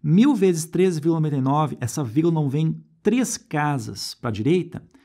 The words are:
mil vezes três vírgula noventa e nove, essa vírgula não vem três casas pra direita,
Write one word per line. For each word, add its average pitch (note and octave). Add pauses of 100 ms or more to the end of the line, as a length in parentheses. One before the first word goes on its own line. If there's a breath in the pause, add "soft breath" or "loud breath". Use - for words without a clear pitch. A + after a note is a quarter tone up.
mil G#3
vezes F3+
três F3
vírgula E3
noventa D3+
e C3+
nove, C#3+
essa C3+
vírgula D3+
não D#3
vem D#3 (220)
três B3
casas C#3
pra B2
direita, D3+ (160 soft breath)